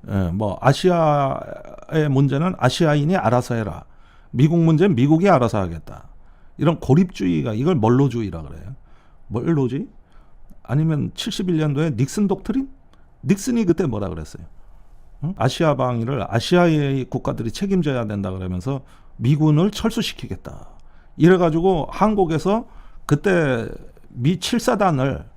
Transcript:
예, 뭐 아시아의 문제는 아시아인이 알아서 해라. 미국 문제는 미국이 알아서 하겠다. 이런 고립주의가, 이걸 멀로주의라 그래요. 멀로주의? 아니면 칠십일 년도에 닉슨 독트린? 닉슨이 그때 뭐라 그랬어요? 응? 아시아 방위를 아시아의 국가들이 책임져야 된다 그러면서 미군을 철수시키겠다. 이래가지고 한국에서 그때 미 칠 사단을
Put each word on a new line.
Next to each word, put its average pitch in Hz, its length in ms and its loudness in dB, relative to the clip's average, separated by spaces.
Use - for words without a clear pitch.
예, 95 240 -2
뭐 104 280 -4
아시아의 151 1500 0
문제는 139 480 2
아시아인이 147 580 2
알아서 120 380 2
해라. 107 300 -6
미국 151 300 4
문제는 165 340 4
미국이 156 340 4
알아서 123 300 4
하겠다. 85 500 -8
이런 147 240 0
고립주의가, 160 720 0
이걸 143 220 0
멀로주의라 117 640 2
그래요. 78 320 -14
멀로주의? 139 580 -2
아니면 151 520 0
칠십일 185 440 -4
년도에 156 380 0
닉슨 160 320 0
독트린? 214 400 -4
닉슨이 220 400 0
그때 175 220 0
뭐라 104 220 -4
그랬어요? 80 360 -10
응? 180 120 -6
아시아 147 400 0
방위를 123 520 -2
아시아의 147 800 2
국가들이 117 440 -4
책임져야 151 560 -2
된다 101 240 -4
그러면서 92 520 -6
미군을 151 540 2
철수시키겠다. - 1000 -8
이래가지고 170 720 4
한국에서 202 760 0
그때 147 640 0
미 139 300 -2
칠 - 220 -2
사단을 180 680 0